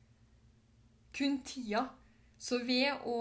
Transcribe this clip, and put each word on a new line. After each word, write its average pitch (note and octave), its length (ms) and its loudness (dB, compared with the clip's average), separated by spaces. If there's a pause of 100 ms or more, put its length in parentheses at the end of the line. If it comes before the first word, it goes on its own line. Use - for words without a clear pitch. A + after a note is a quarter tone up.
(1160)
Kun C#4 260 2
tida. A3 460 -2 (520)
Så B3 240 -2
ved C4 400 2
å, A#3+ 160 -2